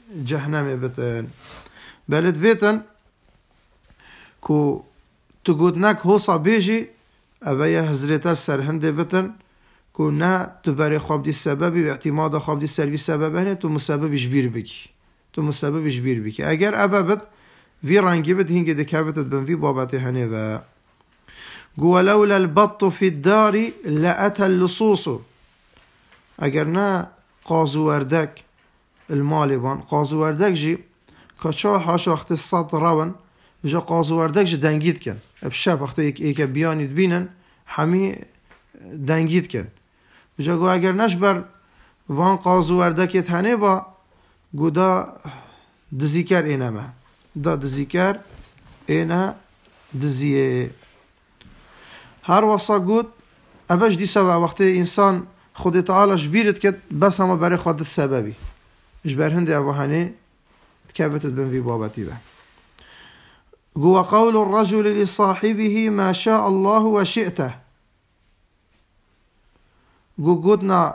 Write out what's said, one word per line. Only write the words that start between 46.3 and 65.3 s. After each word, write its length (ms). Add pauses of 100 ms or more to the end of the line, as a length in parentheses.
اینه 260
ما. 140 (600)
دا 120
دزیکر 640 (680)
اینه 500 (640)
دزیه. 720 (1500)
هر 200
وصا 360
گوت، 280 (600)
اوش 280
دیسا 280
و 180
وقتی 340
انسان 500 (260)
خود 280
تعالی 340
جبیرت 440
کد، 160 (260)
بس 200
همه 140
برای 220
خودت 260
سببی. 520 (680)
اش 100
بر 140
هندی 240
او 180
هنه 420 (760)
تکبتت 360
بن 240
وی 120
بابتی 420
به. 100 (1600)
گو 280
قول 360
الرجل 500
لصاحبه 1000